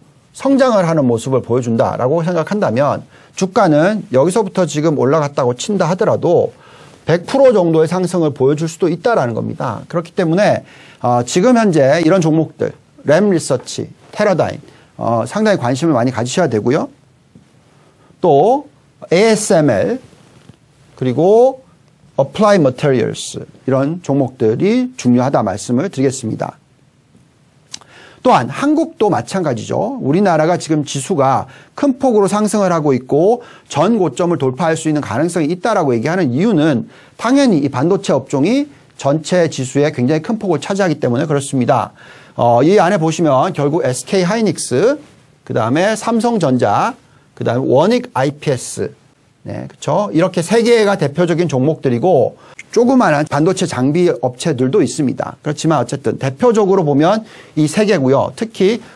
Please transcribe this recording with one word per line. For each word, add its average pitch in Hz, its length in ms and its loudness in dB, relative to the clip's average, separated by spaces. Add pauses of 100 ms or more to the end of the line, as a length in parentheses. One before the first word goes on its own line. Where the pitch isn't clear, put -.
(320)
성장을 247 560 2
하는 160 160 2
모습을 123 380 0
보여준다라고 117 800 -2
생각한다면 156 800 -2 (320)
주가는 190 760 2
여기서부터 180 540 0
지금 151 320 -2
올라갔다고 139 560 0
친다 190 360 -2
하더라도 156 600 0 (540)
백 180 180 0
프로 269 280 4
정도의 165 340 2
상승을 175 440 -2
보여줄 143 380 0
수도 165 200 -2
있다라는 165 460 0
겁니다. 113 520 -6
그렇기 165 260 -6
때문에, 175 520 0 (380)
어, 123 220 2
지금 208 320 2
현재 165 480 2
이런 185 160 4
종목들, 156 520 -2 (320)
램 185 260 2
리서치, 127 600 -4 (200)
테라다임, 165 480 -2 (380)
어, 113 280 -2
상당히 202 320 0
관심을 135 380 0
많이 123 160 0
가지셔야 127 380 -2
되고요. 123 400 0 (1300)
또 180 460 2 (460)
에이에스엠엘, 190 880 2 (960)
그리고 202 640 2 (540)
어플라이 202 420 2
머터리얼스 127 840 -2 (220)
이런 139 360 -2
종목들이 143 920 -2
중요하다 123 480 0
말씀을 120 460 -4
드리겠습니다. 127 680 -4 (1600)
또한 165 260 2
한국도 285 640 -2
마찬가지죠. 156 920 -4
우리나라가 165 560 2
지금 156 260 -2
지수가 131 640 -2 (280)
큰 269 240 0
폭으로 214 280 2
상승을 202 460 0
하고 151 220 2
있고 151 480 0 (260)
전 208 300 0
고점을 175 400 0
돌파할 139 400 -2
수 160 100 -6
있는 151 140 0
가능성이 160 460 -2
있다라고 180 480 0
얘기하는 151 360 -2
이유는 156 560 0 (300)
당연히 247 400 2
이 139 100 0
반도체 165 460 0
업종이 185 540 0 (280)
전체 160 540 0
지수에 139 420 -2
굉장히 151 300 -2
큰 220 160 -4
폭을 175 240 -2
차지하기 190 380 -2
때문에 131 260 -2
그렇습니다. 135 640 -2 (420)
어, 120 280 2
이 185 160 4
안에 185 180 2
보시면 160 560 0
결국 147 320 -2
에스케이 135 380 -2
하이닉스, 208 760 0 (460)
그 - 80 -10
다음에 135 420 0
삼성전자, 202 1000 0 (400)
그 120 100 -8
다음에 117 240 -2
원익 175 460 2
아이피에스, 135 800 -4 (500)
네, 120 240 -12
그쵸? 175 440 -4
이렇게 180 280 0
세 208 220 0
개가 214 340 2
대표적인 165 520 0
종목들이고 135 920 0 (320)
조그마한 220 600 2
반도체 170 360 0
장비 151 440 0 (100)
업체들도 131 640 -2
있습니다. - 600 -4
그렇지만 151 360 -2
어쨌든 123 400 -4
대표적으로 196 640 0
보면 156 400 2 (300)
이 151 140 0
세 202 160 0
개고요. 135 520 2
특히 226 460 -2 (140)